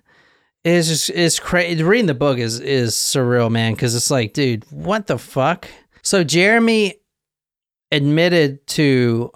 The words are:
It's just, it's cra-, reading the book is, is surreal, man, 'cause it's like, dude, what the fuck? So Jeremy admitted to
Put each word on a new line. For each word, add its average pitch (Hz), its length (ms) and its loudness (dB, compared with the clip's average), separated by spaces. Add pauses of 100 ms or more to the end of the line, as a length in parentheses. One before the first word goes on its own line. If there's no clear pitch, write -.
(640)
It's 170 240 2
just, 160 240 -2
it's 170 280 0
cra-, 175 360 -2
reading 185 320 2
the 147 80 0
book 131 240 0
is, 117 200 -4
is 131 360 -2
surreal, 120 560 0
man, 113 240 0
'cause 120 200 -2
it's 120 160 -2
like, 117 220 -2
dude, 123 380 -2
what 170 360 -6
the 135 120 -2
fuck? 147 480 -4 (340)
So 196 220 0
Jeremy 208 720 2 (960)
admitted 151 760 2
to 123 680 0